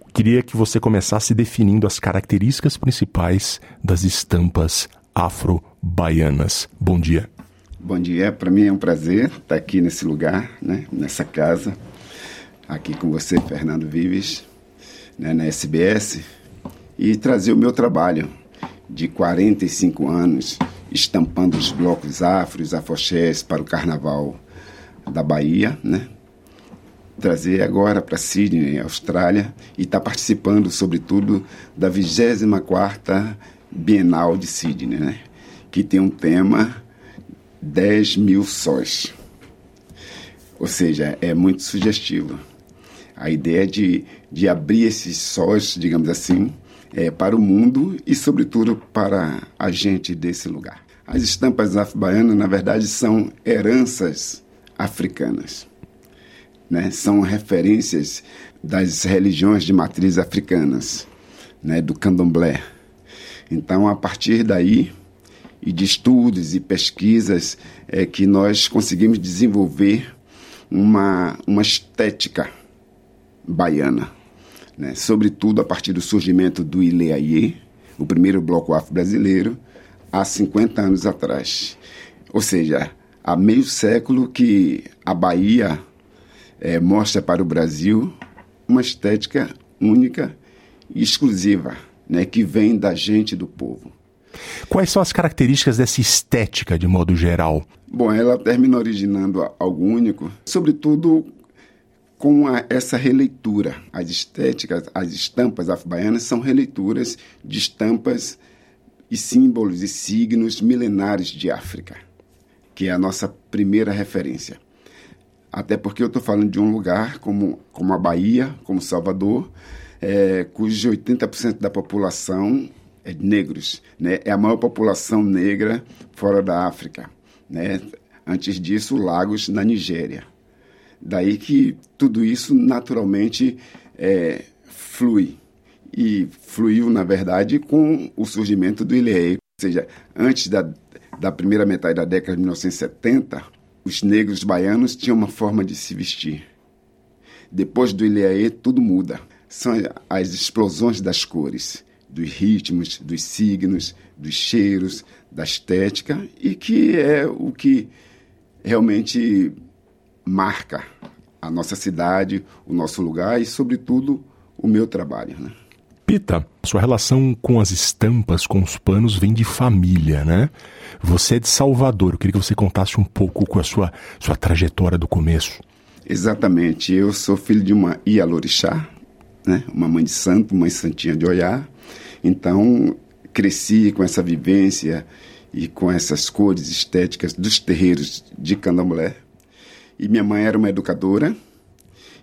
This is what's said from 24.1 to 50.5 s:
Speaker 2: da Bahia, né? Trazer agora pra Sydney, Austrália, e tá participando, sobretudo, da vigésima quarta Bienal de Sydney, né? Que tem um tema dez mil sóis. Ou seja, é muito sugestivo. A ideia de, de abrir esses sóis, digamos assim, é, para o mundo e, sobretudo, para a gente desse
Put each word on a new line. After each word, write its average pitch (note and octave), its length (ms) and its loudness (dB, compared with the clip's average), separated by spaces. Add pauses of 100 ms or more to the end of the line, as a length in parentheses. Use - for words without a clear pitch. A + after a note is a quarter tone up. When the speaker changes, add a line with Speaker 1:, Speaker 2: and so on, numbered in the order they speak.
Speaker 2:
da D#2 120 -4
Bahia, D#2 600 0
né? - 260 -2 (1120)
Trazer F2+ 440 0
agora G2+ 400 2
pra - 160 -6
Sydney, E2 600 0
Austrália, F2+ 760 -2 (240)
e F2+ 80 -2
tá G2 120 0
participando, G2+ 720 0
sobretudo, G2 760 0 (280)
da F#2 140 0
vigésima G2 720 2
quarta G2 760 -2 (320)
Bienal F2 680 2
de F#2 100 -6
Sydney, C2 520 -6
né? D2+ 200 -4 (520)
Que - 120 0
tem - 160 2
um F#2+ 120 2
tema G2 720 0 (800)
dez G2 560 0
mil G2 260 4
sóis. - 720 -4 (1400)
Ou - 80 -6
seja, D2+ 560 -2
é F2 100 0
muito F2+ 300 2
sugestivo. F#2+ 760 -4 (800)
A D#2 120 -6
ideia E2 360 0
de, F#2 380 0 (260)
de F2 160 0
abrir F2 360 2
esses G#2+ 340 -2
sóis, G2+ 580 0
digamos E2 320 0
assim, F2+ 460 0 (400)
é, E2+ 180 -2
para F2+ 240 0
o A#2 60 4
mundo B2 560 4 (100)
e, C3+ 80 0
sobretudo, A#2 600 0 (160)
para F#2+ 480 0 (180)
a F#2 120 -2
gente F#2 440 -2
desse F2 360 -6